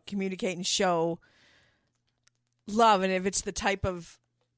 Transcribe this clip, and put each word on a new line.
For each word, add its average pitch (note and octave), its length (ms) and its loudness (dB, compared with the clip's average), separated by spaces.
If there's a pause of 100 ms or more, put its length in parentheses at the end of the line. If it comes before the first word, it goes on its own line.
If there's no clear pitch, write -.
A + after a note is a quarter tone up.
communicate F#3+ 500 -4
and F3+ 100 -8
show E3+ 520 0 (1500)
love, G#3+ 360 4
and F#3+ 100 0
if F#3 120 -2
it's G3 160 0
the G3+ 120 -8
type G3 320 -2
of F3+ 320 -6 (400)